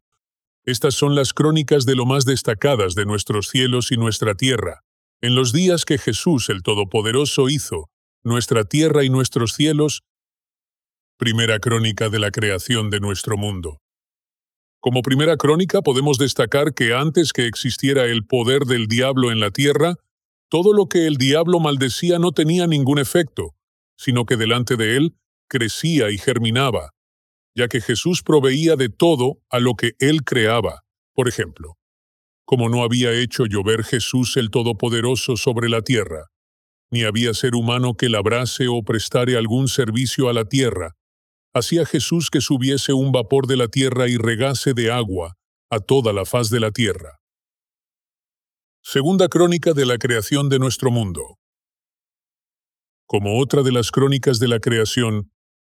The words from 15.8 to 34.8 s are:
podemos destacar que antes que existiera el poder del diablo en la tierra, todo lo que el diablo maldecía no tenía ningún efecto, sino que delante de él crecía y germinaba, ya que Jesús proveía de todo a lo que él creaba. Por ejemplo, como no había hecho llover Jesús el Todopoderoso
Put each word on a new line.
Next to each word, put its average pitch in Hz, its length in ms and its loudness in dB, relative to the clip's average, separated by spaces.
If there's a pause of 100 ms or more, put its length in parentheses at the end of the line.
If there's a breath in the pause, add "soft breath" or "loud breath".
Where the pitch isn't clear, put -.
podemos 139 360 2
destacar 139 560 0
que 117 200 0
antes 151 380 0
que 120 140 0
existiera 131 580 0
el 117 220 0
poder 131 380 2
del 120 220 0
diablo 123 440 2
en 113 100 -2
la 101 100 0
tierra, 143 460 2 (520)
todo 180 240 4
lo 202 140 4
que 165 200 2
el 151 100 2
diablo 160 440 2
maldecía 147 580 0
no 170 140 2
tenía 165 340 2
ningún 143 320 2
efecto, - 560 -2 (420)
sino 123 280 -2
que 123 120 -2
delante 117 400 -2
de 110 200 0
él 160 200 0 (320)
crecía 127 640 -2
y 104 80 -4
germinaba, 117 720 -2 (640)
ya 123 140 -2
que 120 120 -2
Jesús 143 420 -2
proveía 151 540 2
de 131 120 0
todo 139 520 0 (100)
a 123 100 0
lo 123 140 2
que 117 240 -2
él 147 260 0
creaba. 110 600 0 (300)
Por 123 140 0
ejemplo, 85 480 -10 (680)
como 120 240 0
no 120 140 0
había 120 300 0
hecho 120 340 -2
llover 107 380 -2
Jesús 127 520 -2
el 113 140 -2
Todopoderoso 117 840 -2